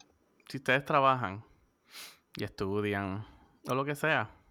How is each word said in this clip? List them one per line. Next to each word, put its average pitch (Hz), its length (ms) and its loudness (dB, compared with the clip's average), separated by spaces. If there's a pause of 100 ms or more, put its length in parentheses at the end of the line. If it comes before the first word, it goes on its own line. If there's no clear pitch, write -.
(480)
si 127 100 -8
ustedes 139 280 2
trabajan 131 580 2 (920)
y 101 80 -6
estudian 101 800 -2 (420)
o 135 80 -2
lo 135 80 0
que 147 120 -4
sea, 147 340 0 (220)